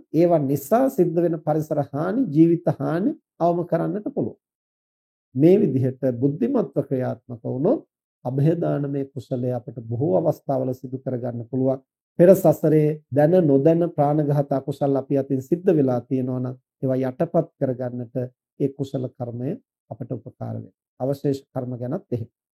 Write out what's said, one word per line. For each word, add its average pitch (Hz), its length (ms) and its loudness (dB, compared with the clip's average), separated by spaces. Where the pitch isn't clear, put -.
ඒවා 170 300 4
නිසා 139 480 0
සිද්ධ 165 320 0
වෙන 170 180 0
පරිසර 156 440 -2
හානි, 185 440 -2
ජීවිත 165 460 4
හානි 170 420 -2
අවම 170 300 0
කරන්නට 170 400 -4
පුළුවන්. 131 320 -6
මේ 160 240 6
විදිහට 131 440 0
බුද්ධිමත්ව 156 680 0
ක්‍රියාත්මක 123 640 -6
වුණොත් 135 440 -2
අභය 139 320 2
දානමය 143 480 -2
කුසලය 127 480 -6
අපිට 120 280 -10
බොහෝ 120 360 -2
අවස්ථාවල 135 580 -2
සිදු 127 240 -10
කරගන්න 120 500 -8
පුළුවන්. 131 320 -2
පෙර 175 140 8
සසරේ 156 760 2
දැන 147 340 4
නොදැන 160 460 4
ප්‍රාණඝාත 147 640 0
අකුසල් 139 440 -2
අපි 135 220 -2
අතින් 135 240 -2
සිද්ධ 175 280 0
වෙලා 131 300 2
තියෙනවා 127 400 -4
නම් 127 160 -6
ඒවා 131 240 -2
යටපත් 156 540 -2
කරගන්නට 123 600 -6
ඒ 139 80 0
කුසල 131 400 -8
කර්මය 123 420 -8
අපට 120 200 -12
උපකාර 117 440 -12
වෙනවා. 110 180 -12
අවශේෂ 135 480 -4
කර්ම 123 300 -8
ගැනත් 123 340 -6
එහෙම. 117 200 -6